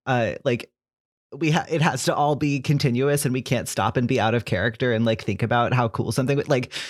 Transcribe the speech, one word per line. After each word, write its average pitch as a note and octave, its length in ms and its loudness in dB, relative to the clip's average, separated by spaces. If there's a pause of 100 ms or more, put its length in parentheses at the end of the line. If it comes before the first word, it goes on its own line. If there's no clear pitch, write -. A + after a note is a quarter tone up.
uh, A#2+ 260 0 (120)
like, A#2+ 280 -2 (600)
we D3+ 200 0
ha-, E3 160 0
it D#3 140 0
has C#3 240 0
to E3+ 100 2
all D3 180 2
be C#3+ 240 0
continuous C#3+ 680 0
and C3 80 0
we B2+ 100 -2
can't - 260 -2
stop A2+ 280 0
and B2 120 2
be B2+ 100 2
out A2 160 2
of A#2 100 0
character A#2 480 0
and, A2+ 120 2
like, A2+ 180 0
think G#2 220 -2
about A#2+ 280 2
how B2 140 2
cool - 240 -4
something C3+ 260 0
w-, C#3+ 140 -4
like, B2+ 220 0 (160)